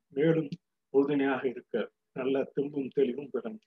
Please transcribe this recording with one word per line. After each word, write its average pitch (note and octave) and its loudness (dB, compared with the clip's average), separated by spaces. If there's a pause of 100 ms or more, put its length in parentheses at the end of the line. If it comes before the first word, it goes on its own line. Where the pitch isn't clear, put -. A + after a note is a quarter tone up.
மேலும் D#3 2 (460)
உறுதுணையாக C3+ 2
இருக்க A#2+ -8 (380)
நல்ல C3+ -2
தெம்பும் C#3+ -2
தெளிவும் B2+ 0
பெற A#2 -6 (160)